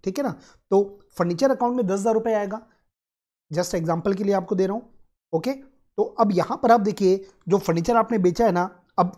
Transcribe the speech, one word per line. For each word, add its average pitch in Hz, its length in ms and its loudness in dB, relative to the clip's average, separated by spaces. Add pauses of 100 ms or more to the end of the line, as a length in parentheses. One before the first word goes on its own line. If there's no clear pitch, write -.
ठीक 190 140 -6
है 285 60 -2
ना। 175 120 -4 (340)
तो 196 300 2 (180)
फर्नीचर 175 320 2
अकाउंट 247 260 0
में 240 100 0
दस 196 140 -2
हजार 220 140 0
रुपये 220 200 0
आएगा, 208 260 -4 (920)
just 175 240 -4
एग्जांपल 170 400 -2
के 196 100 -4
लिए 196 100 2
आपको 190 200 -2
दे 190 120 0
रहा 196 100 -4
हूँ, 240 120 -12 (440)
ओके। 160 200 -2
तो - 500 -8 (180)
अब 208 120 4
यहाँ 180 300 0
पर 226 100 6
आप 233 80 6
देखिए 190 360 2 (320)
जो 190 100 2
फर्नीचर 170 380 0
आपने 226 240 0
बेचा 185 260 2
है 196 60 4
ना, 175 100 0 (360)
अब 180 180 2